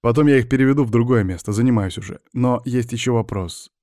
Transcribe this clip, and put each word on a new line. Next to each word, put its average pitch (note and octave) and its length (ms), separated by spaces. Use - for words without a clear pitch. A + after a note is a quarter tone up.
Потом B2 260
я C#3 100
их A#2+ 120
переведу C3+ 340
в A2 80
другое A#2 320
место, F#2 280
занимаюсь G#2+ 460
уже. - 220
Но B2 320
есть A#2+ 260
еще A#2+ 240
вопрос. G2 560